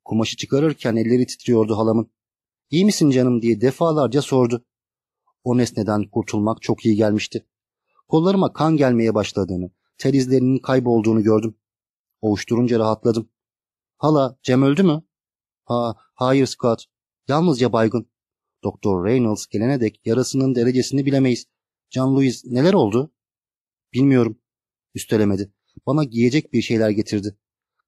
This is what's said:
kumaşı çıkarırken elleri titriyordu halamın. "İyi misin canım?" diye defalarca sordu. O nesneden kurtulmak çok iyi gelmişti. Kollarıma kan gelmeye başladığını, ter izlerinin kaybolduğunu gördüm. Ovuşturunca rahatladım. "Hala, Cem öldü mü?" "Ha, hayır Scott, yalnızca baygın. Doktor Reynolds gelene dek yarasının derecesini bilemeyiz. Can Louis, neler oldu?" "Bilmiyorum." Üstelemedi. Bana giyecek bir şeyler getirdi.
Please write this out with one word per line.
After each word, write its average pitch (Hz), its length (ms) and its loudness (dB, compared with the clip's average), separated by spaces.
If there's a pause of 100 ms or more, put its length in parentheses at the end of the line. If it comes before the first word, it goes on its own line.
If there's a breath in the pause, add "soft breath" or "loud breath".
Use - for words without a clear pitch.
kumaşı 110 320 -4
çıkarırken 135 600 -2
elleri 120 300 0
titriyordu 113 500 0
halamın. 110 340 0 (600)
"İyi 175 140 2
misin 165 260 2
canım?" 127 320 2
diye 113 180 0
defalarca 139 640 0
sordu. 123 420 0 (800)
O 123 140 0
nesneden 107 520 -2
kurtulmak 107 520 -4
çok - 240 -4
iyi 107 100 2
gelmişti. 107 500 -2 (640)
Kollarıma 175 440 2
kan 160 240 0
gelmeye 117 380 2
başladığını, 92 560 -4 (280)
ter 139 160 -2
izlerinin 131 440 2
kaybolduğunu 117 640 2
gördüm. 110 320 0 (680)
Ovuşturunca 113 580 -2
rahatladım. 110 520 -2 (640)
"Hala, 143 460 0
Cem 131 200 2
öldü 143 200 2
mü?" 160 200 2 (640)
"Ha, 120 320 -4 (180 soft breath)
hayır 131 320 2
Scott, - 380 -2 (440)
yalnızca 135 440 2
baygın. 113 380 0 (520)
Doktor 95 440 -2
Reynolds 117 400 -2
gelene 123 340 -2
dek 107 240 -4
yarasının 127 500 -2
derecesini 127 520 0
bilemeyiz. 135 400 0 (440)
Can 131 240 -2
Louis, 135 300 0
neler 131 280 0
oldu?" 131 400 0 (800)
"Bilmiyorum." 123 440 2 (560)
Üstelemedi. 101 580 -2 (340)
Bana 147 180 0
giyecek 120 480 -2
bir 113 100 0
şeyler 110 280 0
getirdi. 104 480 -4 (500)